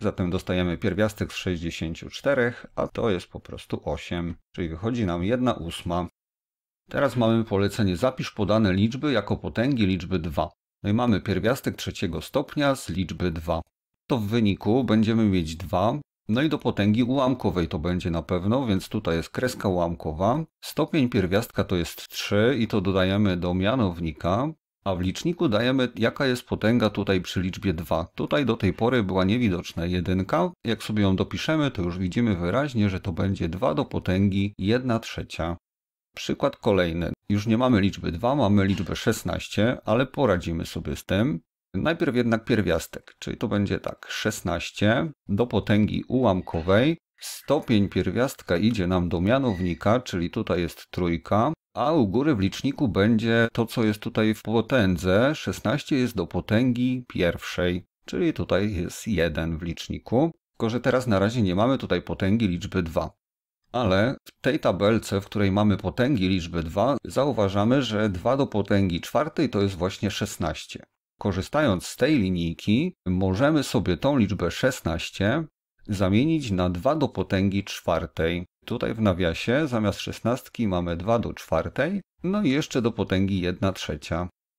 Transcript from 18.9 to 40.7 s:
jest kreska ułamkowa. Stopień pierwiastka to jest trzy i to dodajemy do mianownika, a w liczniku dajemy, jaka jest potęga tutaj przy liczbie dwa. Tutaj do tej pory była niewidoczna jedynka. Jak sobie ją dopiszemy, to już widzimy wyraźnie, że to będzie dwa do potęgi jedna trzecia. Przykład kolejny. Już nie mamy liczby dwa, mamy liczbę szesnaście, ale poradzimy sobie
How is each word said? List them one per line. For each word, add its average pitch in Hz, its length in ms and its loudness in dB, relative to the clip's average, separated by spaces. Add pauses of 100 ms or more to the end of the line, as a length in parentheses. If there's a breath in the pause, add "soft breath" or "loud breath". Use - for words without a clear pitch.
jest 80 120 -4
kreska - 400 -2
ułamkowa. 90 720 -2 (180)
Stopień 147 480 0
pierwiastka 98 540 0
to 95 120 0
jest - 320 -4
trzy 113 520 0
i 110 80 0
to 107 140 0
dodajemy 95 560 2
do 87 160 -2
mianownika, 92 1000 0 (320)
a 98 100 0
w 90 60 -4
liczniku 160 480 0
dajemy, 123 460 2
jaka 117 300 0
jest 123 180 0
potęga 110 460 2
tutaj 98 320 0
przy 92 200 -4
liczbie 92 320 -2
dwa. 82 420 -2
Tutaj 147 300 0
do 113 120 2
tej 90 160 2
pory 120 300 2
była 92 200 0
niewidoczna 92 600 0
jedynka. 92 680 0 (140)
Jak 110 180 -4
sobie 107 200 0
ją 95 120 4
dopiszemy, 139 560 -2
to - 100 -6
już 87 160 -2
widzimy 98 380 0
wyraźnie, 107 540 0
że 92 100 -2
to 98 120 -6
będzie 95 380 -2
dwa 123 240 0
do 143 120 0
potęgi 98 720 0
jedna 113 420 0
trzecia. - 580 -6 (580)
Przykład - 420 -2
kolejny. 85 560 0 (160)
Już 104 180 2
nie 110 100 4
mamy 123 240 4
liczby 92 300 0
dwa, 120 240 -2
mamy 101 300 4
liczbę 92 300 0
szesnaście, 101 880 -2
ale 120 200 2
poradzimy 87 600 0
sobie 78 300 -6